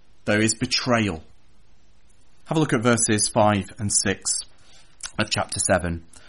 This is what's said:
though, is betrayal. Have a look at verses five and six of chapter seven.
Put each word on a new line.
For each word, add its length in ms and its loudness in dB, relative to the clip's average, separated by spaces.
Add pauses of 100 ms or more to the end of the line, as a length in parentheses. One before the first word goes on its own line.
(260)
though, 140 2
is 160 2
betrayal. 680 0 (1200)
Have 120 -2
a 20 4
look 140 2
at 100 0
verses 460 2
five 500 2
and 120 -4
six 500 -2 (760)
of 120 -4
chapter 300 -4
seven. 440 -2 (260)